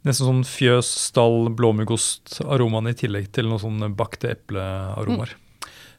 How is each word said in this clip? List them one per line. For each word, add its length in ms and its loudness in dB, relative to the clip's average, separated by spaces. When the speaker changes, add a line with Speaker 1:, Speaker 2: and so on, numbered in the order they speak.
Speaker 1:
nesten 220 2
sånn 160 4
fjøs, 420 4
stall, 720 2
blåmuggost-aromaen 1300 0
i 40 -2
tillegg 380 -4
til 140 -2
noen 140 0
sånne 360 -4
bakte 400 -4
eplearomaer. 1000 -6
Speaker 2:
Mm. 100 -20